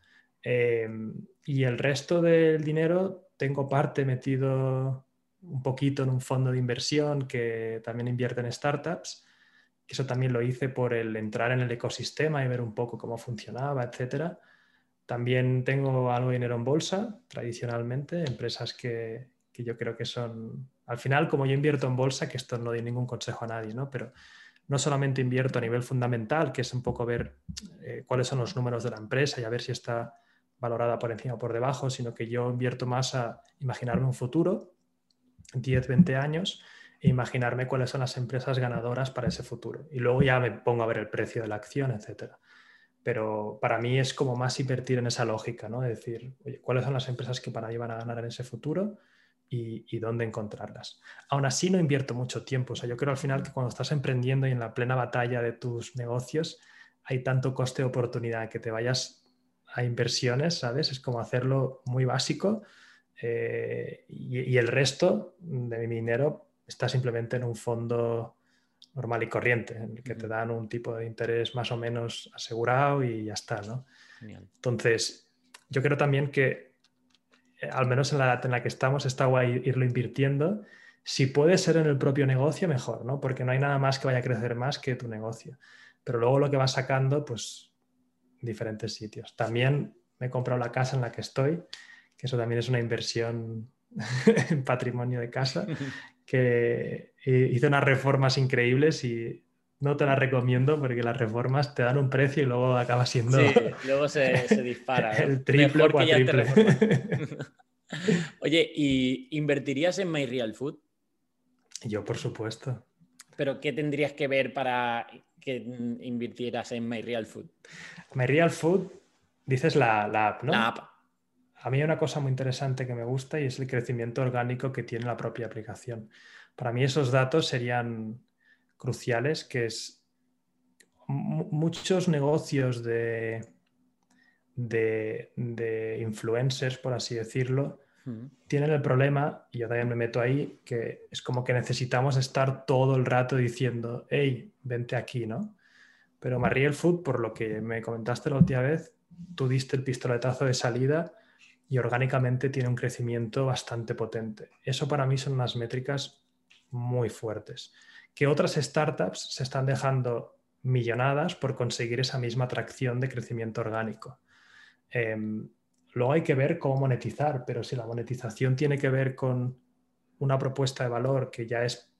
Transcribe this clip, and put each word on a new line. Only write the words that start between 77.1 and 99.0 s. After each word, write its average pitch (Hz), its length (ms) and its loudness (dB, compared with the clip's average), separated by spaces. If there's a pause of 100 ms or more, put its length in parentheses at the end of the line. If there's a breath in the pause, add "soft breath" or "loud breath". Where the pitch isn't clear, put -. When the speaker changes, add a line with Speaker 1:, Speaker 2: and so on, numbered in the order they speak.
Speaker 1:
eh, 143 100 -6
al 131 160 0
menos 131 260 2
en 143 60 2
la 131 80 4
edad 123 200 2
en 127 60 0
la 120 100 0
que 120 60 -4
estamos, 135 380 0
está 131 200 2
guay 127 380 4
irlo 131 200 2
invirtiendo. 139 800 0 (420 loud breath)
Si - 220 2
puede 151 320 6
ser 165 180 4
en 156 100 4
el 143 120 4
propio 139 280 2
negocio, 139 420 2
mejor, 127 360 -2
¿no? 139 160 -4
Porque 131 240 -2
no 127 80 2
hay 131 60 2
nada 139 200 2
más 131 200 4
que - 80 -4
vaya 127 120 2
a 117 40 0
crecer 113 320 -2
más 127 240 -2
que 127 180 -2
tu 120 120 -8
negocio. 113 500 -8 (440 loud breath)
Pero - 160 -2
luego 123 200 6
lo 143 120 4
que 139 60 2
vas 131 160 4
sacando, 135 520 2
pues, - 480 -10 (680)
diferentes 110 540 -6
sitios. 110 420 -14
También 123 580 2 (240)
me 127 80 -4
he 127 40 -4
comprado 127 280 0
la 120 140 -2
casa 131 240 0
en 127 60 2
la 117 100 -4
que - 80 -8
estoy, 147 420 0 (540 loud breath)
que - 100 -8
eso 123 120 -2
también 117 220 0
es 113 80 -2
una 127 120 2
inversión 113 880 -4 (200)
<laughs> 131 600 4
en 139 140 2
patrimonio 123 560 0
de 120 100 -4
casa, 135 360 -2
Speaker 2:
<laughs> - 600 -8
Speaker 1:
que 120 880 2 (100)
hi-, 131 300 6
hice 123 140 4
unas 139 160 6
reformas 135 540 4
increíbles 131 640 4